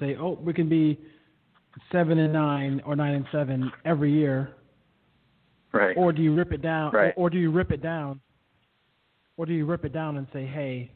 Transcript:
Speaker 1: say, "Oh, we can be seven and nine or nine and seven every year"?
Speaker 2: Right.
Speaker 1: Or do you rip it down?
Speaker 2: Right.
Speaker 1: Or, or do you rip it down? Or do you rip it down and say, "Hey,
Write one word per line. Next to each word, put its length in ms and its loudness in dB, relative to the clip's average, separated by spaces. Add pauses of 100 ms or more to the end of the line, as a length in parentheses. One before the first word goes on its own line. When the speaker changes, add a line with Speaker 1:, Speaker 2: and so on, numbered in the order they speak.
Speaker 1:
say, 180 -4
"Oh, 240 -4
we 120 -4
can 160 0
be 280 4 (920)
seven 260 4
and 140 4
nine 540 0
or 100 -2
nine 160 0
and 180 -2
seven 400 -2 (140)
every 260 2
year"? 440 0 (1160)
Speaker 2:
Right. 260 4
Speaker 1:
Or 120 4
do 120 2
you 120 4
rip 160 0
it 120 -4
down? 300 -2
Speaker 2:
Right. 220 4
Speaker 1:
Or, 120 2
or 40 0
do 60 -2
you 140 2
rip 200 0
it 120 -4
down? 360 -6 (1160)
Or 80 -6
do 80 -2
you 140 0
rip 180 -2
it 80 -6
down 240 -4
and 160 -6
say, 140 -8
"Hey, 500 -6